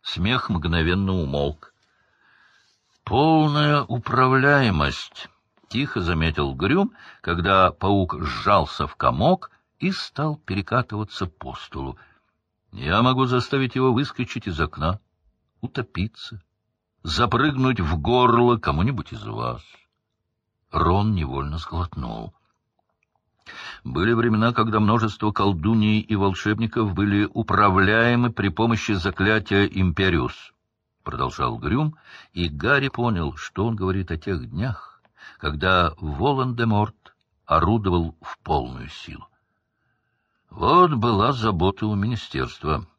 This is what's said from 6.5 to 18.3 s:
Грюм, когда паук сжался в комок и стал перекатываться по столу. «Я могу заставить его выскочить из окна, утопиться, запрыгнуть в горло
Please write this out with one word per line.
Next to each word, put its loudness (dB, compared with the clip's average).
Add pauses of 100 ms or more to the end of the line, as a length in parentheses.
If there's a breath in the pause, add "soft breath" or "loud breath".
Грюм, 0 (280 loud breath)
когда 2
паук 0
сжался 0
в -10
комок 0 (300 soft breath)
и -2
стал -6
перекатываться -4
по -14
столу. -12 (760 soft breath)
«Я 0
могу 2
заставить -2
его 2
выскочить -4
из -6
окна, -2 (640)
утопиться, -8 (640)
запрыгнуть 0
в 0
горло 4